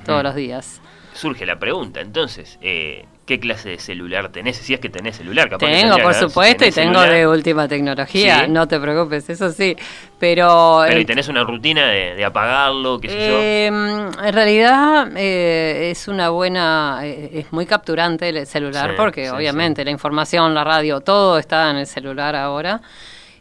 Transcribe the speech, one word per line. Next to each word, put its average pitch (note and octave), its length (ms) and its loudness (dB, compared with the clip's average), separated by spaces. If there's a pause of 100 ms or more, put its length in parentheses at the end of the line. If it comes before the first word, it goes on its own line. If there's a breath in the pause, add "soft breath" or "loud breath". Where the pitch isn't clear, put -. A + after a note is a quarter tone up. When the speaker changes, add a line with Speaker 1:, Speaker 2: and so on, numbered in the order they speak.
Speaker 1:
Todos D3+ 180 -2
los C#3 120 -4
días. C3 440 -10 (340 loud breath)
Speaker 2:
Surge A#2 320 -8
la F2 140 -4
pregunta, A#2 400 -6
entonces, A2+ 640 -8
eh, D#2 440 -6 (200)
¿qué B2+ 140 -4
clase A2+ 300 -8
de F2 100 -10
celular F2+ 520 -8
tenés? B2 260 -8
Si - 160 -4
es B2+ 60 -4
que - 100 -10
tenés G#2+ 280 -10
celular, A2 320 -2
capaz D3 180 -4
que D3+ 60 2
Speaker 1:
Tengo, G3+ 220 4
Speaker 2:
tendría F3+ 80 4
Speaker 1:
por F3 100 4
Speaker 2:
que F3 60 2
ver F#3+ 40 4
si E3+ 60 0
Speaker 1:
supuesto, G#3 260 4
y - 20 -10 (140)
Speaker 2:
tenés D3+ 40 -2
Speaker 1:
tengo E3+ 260 4
Speaker 2:
celular. E3+ 160 6
Speaker 1:
de D#3+ 100 4
última D#3 400 2
tecnología, C#3+ 800 0
Speaker 2:
¿Sí? D3 60 0
Speaker 1:
no E3 160 4
te D#3+ 120 0
preocupes, D3 500 -2
eso F3 220 -4
sí, F#3+ 240 -2 (440 loud breath)
pero E3+ 680 6
Speaker 2:
Pero, D#3 120 4
¿y A2+ 40 4
Speaker 1:
el - 60 2
Speaker 2:
tenés C#3 200 0
una B2+ 160 0
rutina C3 440 0
de, F#2 280 0
de G2+ 100 -2
apagarlo, C3 720 0
qué G#2+ 100 -10
sé G#3 180 -4
yo? G#3+ 140 2
Speaker 1:
Em, G#3 680 0 (180)
en G#3 80 0
realidad, A#3+ 840 4
eh, E3+ 760 0
es - 160 -10
una F#3+ 220 0
buena, E3 720 0
eh, D3 300 -10
es D#3 180 -10
muy E3+ 140 -4
capturante E3 640 -2
el D#3 160 -6
celular, C#3+ 460 -4
Speaker 2:
Sí, F#2+ 60 -6
Speaker 1:
porque B2 280 -2
Speaker 2:
sí, C3 100 -6
Speaker 1:
obviamente D3+ 460 -2
Speaker 2:
sí. C3+ 40 -4
Speaker 1:
la C#3+ 60 -4
información, D3+ 600 0
la D3+ 100 0
radio, D3+ 380 0
todo F#3+ 380 4
está D#3+ 320 0
en C#3+ 60 -2
el C#3 100 -6
celular C#3 480 -6
ahora. D3 460 -6 (600 loud breath)